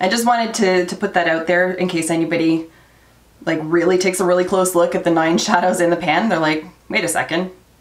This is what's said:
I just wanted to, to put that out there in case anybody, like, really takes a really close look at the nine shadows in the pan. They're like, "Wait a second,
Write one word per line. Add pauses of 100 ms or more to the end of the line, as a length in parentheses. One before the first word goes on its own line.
I
just
wanted
to,
to
put
that
out
there
in
case
anybody, (800)
like,
really
takes
a
really
close
look
at
the
nine
shadows
in
the
pan.
They're
like, (240)
"Wait
a
second, (300)